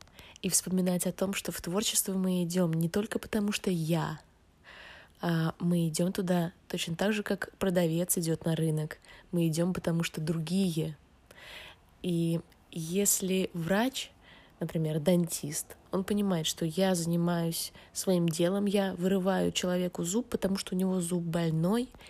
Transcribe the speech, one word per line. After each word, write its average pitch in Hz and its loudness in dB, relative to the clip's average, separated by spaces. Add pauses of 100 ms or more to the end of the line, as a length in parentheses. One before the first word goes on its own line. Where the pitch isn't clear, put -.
(420)
и 190 -4
вспоминать 180 2
о 180 -2
том, 196 -2
что - -6
в - -8
творчество 190 -2
мы 185 0
идем 170 2
не 165 2
только 208 -2
потому, 208 -2
что - -2
я, 156 0 (1000)
а 165 2
мы 175 2
идем 175 0
туда 175 0 (160)
точно 170 -6
так 202 2
же, 208 -2
как - -4
продавец 175 2
идет 165 0
на 165 0
рынок. 156 -2 (340)
Мы 170 2
идем, 170 2
потому 170 0
что - -6
другие. 160 0 (1040)
И 170 0 (320)
если 185 0
врач, 190 0 (480)
например, 160 -2
дантист, 165 0 (160)
он 190 0
понимает, 196 0
что - -2
я 185 2
занимаюсь 170 0 (200)
своим 180 2
делом, 175 2
я 196 2
вырываю 185 2
человеку 180 -2
зуб, 208 -2
потому 196 0
что - -6
у - 0
него 185 2
зуб 170 -2
больной, 170 0 (200)